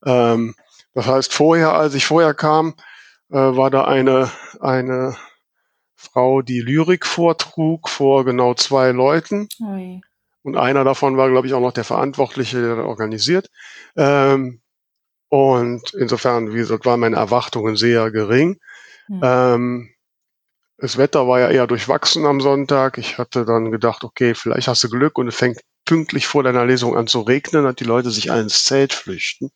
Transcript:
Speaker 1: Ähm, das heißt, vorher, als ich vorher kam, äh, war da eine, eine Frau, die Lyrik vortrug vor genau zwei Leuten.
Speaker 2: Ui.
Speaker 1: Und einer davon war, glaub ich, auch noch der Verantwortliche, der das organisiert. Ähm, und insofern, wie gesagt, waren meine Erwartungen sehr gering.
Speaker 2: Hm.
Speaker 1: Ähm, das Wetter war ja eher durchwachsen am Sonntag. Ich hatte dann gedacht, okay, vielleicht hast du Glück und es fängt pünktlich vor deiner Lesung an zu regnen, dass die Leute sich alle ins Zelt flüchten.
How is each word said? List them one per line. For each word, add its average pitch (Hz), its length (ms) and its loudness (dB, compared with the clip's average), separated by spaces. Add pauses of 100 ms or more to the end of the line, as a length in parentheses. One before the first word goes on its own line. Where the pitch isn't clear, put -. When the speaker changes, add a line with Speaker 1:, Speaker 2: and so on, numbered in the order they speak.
Speaker 1:
Ähm, 117 500 2 (380)
das 120 120 -4
heißt, 131 280 0
vorher, 160 380 4
als 156 220 0
ich 139 120 -2
vorher 156 280 2
kam, 156 420 0 (540)
äh, 143 80 -2
war 135 340 2
da 135 140 2
eine, 131 440 2 (300)
eine 131 560 -2 (800)
Frau, 131 460 0
die 123 180 -4
Lyrik 156 460 0
vortrug 160 840 -2
vor 135 380 2
genau 123 280 2
zwei 131 380 0
Leuten. 160 560 0 (140)
Speaker 2:
Ui. 185 400 -10 (420)
Speaker 1:
Und 139 140 -4
einer 135 260 2
davon 135 340 0
war, 135 100 4
glaub 127 180 2
ich, 131 100 -2
auch 127 40 0
noch 123 120 0
der 120 120 -6
Verantwortliche, 127 760 -4
der 117 140 -2
das 113 100 -6
organisiert. 110 640 -4 (460)
Ähm, 135 640 2 (680)
und 123 680 0
insofern, 117 580 -2
wie 113 40 -4
gesagt, 113 280 -4
waren 120 140 2
meine 113 160 0
Erwartungen 110 600 -2
sehr 113 360 2
gering. 120 480 0 (480)
Speaker 2:
Hm. 190 160 -8
Speaker 1:
Ähm, 123 680 0 (880)
das 127 220 -8
Wetter 139 280 2
war 127 120 4
ja 123 100 4
eher 127 160 4
durchwachsen 139 640 -2
am 139 140 2
Sonntag. 139 580 0
Ich - 180 -10
hatte 123 260 -4
dann 113 280 0
gedacht, 110 320 -2
okay, 120 320 -2
vielleicht - 320 -4
hast 120 160 0
du 117 60 -2
Glück 127 280 -2
und 123 120 -2
es 110 60 -10
fängt 120 260 -2 (220)
pünktlich 160 440 -2
vor 143 160 0
deiner 123 200 2
Lesung 123 320 2
an 113 120 0
zu 117 140 -2
regnen, 143 420 0
dass 131 140 0
die - 60 -10
Leute 120 280 0
sich 107 200 -4
alle 113 120 0
ins - 220 -2
Zelt 139 280 0
flüchten. - 600 -10